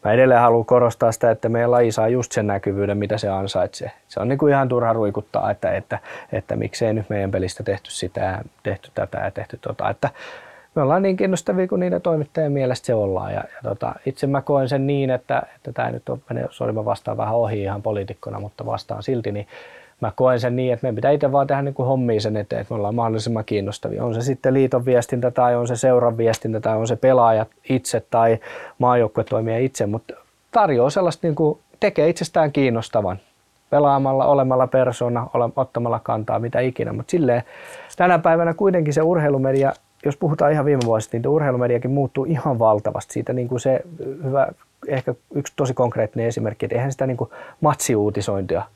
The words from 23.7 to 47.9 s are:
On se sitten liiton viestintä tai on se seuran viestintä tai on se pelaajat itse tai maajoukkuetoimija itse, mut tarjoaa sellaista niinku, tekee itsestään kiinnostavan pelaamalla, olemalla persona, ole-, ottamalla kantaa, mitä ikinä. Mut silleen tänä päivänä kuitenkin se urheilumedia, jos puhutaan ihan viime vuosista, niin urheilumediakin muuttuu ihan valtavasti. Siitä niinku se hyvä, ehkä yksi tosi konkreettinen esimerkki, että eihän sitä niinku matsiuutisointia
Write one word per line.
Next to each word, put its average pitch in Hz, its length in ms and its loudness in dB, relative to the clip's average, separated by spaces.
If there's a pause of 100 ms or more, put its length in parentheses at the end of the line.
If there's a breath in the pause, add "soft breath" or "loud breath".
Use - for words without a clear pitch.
On 120 100 -2
se 113 60 -2
sitten 131 340 0
liiton 131 300 2
viestintä 123 460 2
tai 123 260 2
on 120 120 -2
se 120 80 -2
seuran 120 400 4
viestintä 113 440 0
tai 110 160 0
on 113 100 -2
se 113 100 0
pelaajat 117 520 4 (200)
itse 123 420 -2
tai 113 280 4 (400 loud breath)
maajoukkuetoimija 113 800 0
itse, 131 280 -2
mut 107 260 -6 (380)
tarjoaa 147 400 4
sellaista 180 360 0
niinku, 151 340 0 (200)
tekee 180 280 2
itsestään 160 440 0
kiinnostavan 113 640 0 (520)
pelaamalla, 139 560 4
olemalla 131 400 4
persona, 123 680 0
ole-, 117 220 0
ottamalla 120 420 -2
kantaa, 110 400 -4
mitä 120 220 -2
ikinä. 123 320 -2
Mut 110 180 -8
silleen 123 320 2 (540 loud breath)
tänä 180 220 4
päivänä 170 360 2
kuitenkin 170 400 2
se 156 80 4
urheilumedia, 135 680 2 (320)
jos 143 120 0
puhutaan 156 360 2
ihan 147 120 0
viime 143 200 2
vuosista, 113 320 0
niin 117 120 -2
urheilumediakin 127 600 0
muuttuu 135 340 0
ihan 139 340 -2
valtavasti. 107 540 0
Siitä 120 200 -4
niinku 123 260 -4
se 131 220 0 (440)
hyvä, 135 240 0 (380)
ehkä 127 280 -4 (200)
yksi 139 220 -6
tosi 127 180 -2
konkreettinen 117 540 -2
esimerkki, 113 380 -6
että 113 100 -4
eihän 131 160 -2
sitä 135 140 -2
niinku 123 260 -4 (280 loud breath)
matsiuutisointia 104 1000 0 (140)